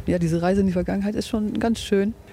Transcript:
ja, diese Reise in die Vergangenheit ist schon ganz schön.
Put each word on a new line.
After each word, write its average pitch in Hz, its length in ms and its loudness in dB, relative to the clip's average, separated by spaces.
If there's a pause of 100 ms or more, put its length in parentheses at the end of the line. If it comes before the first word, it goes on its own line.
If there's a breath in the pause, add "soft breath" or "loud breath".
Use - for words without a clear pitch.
ja, 175 100 2
diese 170 240 0
Reise 190 200 4
in 196 40 4
die 185 80 2
Vergangenheit 185 400 -2
ist 214 140 -4
schon 214 320 -2
ganz 226 200 0
schön. 202 360 0 (180 loud breath)